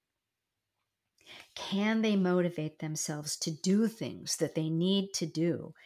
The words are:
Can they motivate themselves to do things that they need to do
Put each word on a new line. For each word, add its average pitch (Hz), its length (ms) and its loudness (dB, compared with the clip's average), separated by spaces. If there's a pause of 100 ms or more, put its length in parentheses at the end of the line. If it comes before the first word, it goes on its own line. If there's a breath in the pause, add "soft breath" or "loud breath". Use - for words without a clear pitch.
(1600 loud breath)
Can 214 460 0
they 214 120 4
motivate 180 640 2
themselves 151 600 -6
to - 120 -4
do 196 380 2
things - 480 -6
that 147 180 -2
they 160 140 0
need 190 460 0
to 175 120 -4
do 160 480 -2 (120)